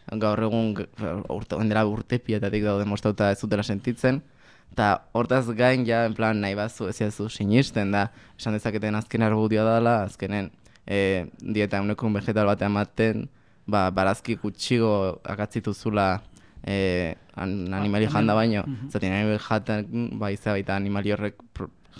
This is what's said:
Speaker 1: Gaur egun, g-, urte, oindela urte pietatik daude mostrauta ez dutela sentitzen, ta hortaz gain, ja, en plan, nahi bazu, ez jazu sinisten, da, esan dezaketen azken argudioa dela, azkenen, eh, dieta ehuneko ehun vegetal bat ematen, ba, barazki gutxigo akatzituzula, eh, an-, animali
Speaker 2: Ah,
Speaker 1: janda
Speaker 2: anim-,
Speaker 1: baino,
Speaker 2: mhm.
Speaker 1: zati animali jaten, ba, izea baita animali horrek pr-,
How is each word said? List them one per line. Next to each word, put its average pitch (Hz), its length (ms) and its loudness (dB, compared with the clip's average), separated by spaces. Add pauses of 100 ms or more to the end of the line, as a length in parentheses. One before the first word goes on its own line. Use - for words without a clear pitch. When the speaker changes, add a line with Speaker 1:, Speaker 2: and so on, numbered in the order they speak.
(120)
Speaker 1:
Gaur 107 320 0
egun, 110 320 0
g-, 107 120 -6 (420)
urte, 92 260 -6
oindela 107 320 2
urte 110 320 -2
pietatik 104 440 -2
daude 101 220 0
mostrauta 101 460 0
ez 98 100 0
dutela 104 220 0
sentitzen, 123 580 -2 (540)
ta 104 380 2
hortaz 120 420 2
gain, 127 300 4
ja, 117 200 2
en 110 80 0
plan, 110 260 0
nahi 101 160 -2
bazu, 104 340 -6
ez - 100 -6
jazu 104 300 -2
sinisten, 104 640 2
da, 101 200 0 (260)
esan 110 160 -4
dezaketen 107 420 -2
azken 113 280 0
argudioa 110 560 4
dela, 117 240 2
azkenen, 95 480 -6 (340)
eh, 95 400 2 (160)
dieta 104 360 0
ehuneko 104 280 -2
ehun 107 140 2
vegetal 107 260 0
bat 101 160 2
ematen, 107 680 0 (360)
ba, 98 240 2
barazki 95 460 0
gutxigo 104 880 0
akatzituzula, 104 1000 -2 (420)
eh, 92 520 0 (200)
an-, 95 380 -4
animali 101 320 0
Speaker 2:
Ah, 104 60 0
Speaker 1:
janda 107 220 2
Speaker 2:
anim-, - 20 4
Speaker 1:
baino, 110 320 2
Speaker 2:
mhm. 131 240 -8
Speaker 1:
zati 101 160 -2
animali 104 320 0
jaten, 110 800 -4
ba, 104 120 -4
izea 104 220 -2
baita 98 220 -2
animali 101 360 0
horrek 104 240 -4 (180)
pr-, - 160 -10 (300)